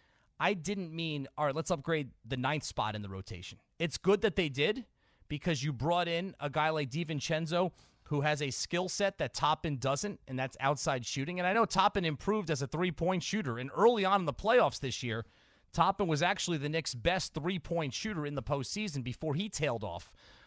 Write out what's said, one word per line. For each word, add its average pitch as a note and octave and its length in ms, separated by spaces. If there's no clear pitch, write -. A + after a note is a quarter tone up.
I E3+ 140
didn't F3+ 400
mean, D#3 440
"All D3+ 100
right, C3+ 80
let's D#3+ 160
upgrade D3+ 400
the A#2+ 100
ninth C3+ 280
spot G#2+ 300
in G#2 60
the G2+ 80
rotation." F#2+ 500
It's E3 180
good G3 240
that G#3 160
they E3 140
did, F3+ 340
because D3 340
you D3+ 100
brought E3+ 360
in E3+ 320
a C#3+ 100
guy D#3 200
like D3+ 200
DiVincenzo E3 800
who D3 180
has D3+ 200
a C3+ 80
skill F3 380
set G3 280
that B2 160
Toppin D3+ 460
doesn't, C#3 480
and C3 120
that's C3 220
outside C3+ 460
shooting. D#3+ 320
And F3+ 80
I F#3 60
know A3+ 120
Toppin G3 400
improved E3 460
as C3+ 120
a C3+ 40
three-point F3 560
shooter, C#3+ 360
and C3+ 160
early G#3 300
on F#3+ 180
in E3 40
the C#3 80
playoffs G#3 460
this C3 220
year, A2+ 220
Toppin F3+ 340
was D3+ 160
actually F3 360
the C#3+ 100
Knicks' D#3 260
best D#3+ 380
three-point E3 640
shooter F3+ 320
in D3 80
the C3+ 80
postseason C#3+ 600
before C3 320
he G#3 140
tailed B2 360
off. F2 280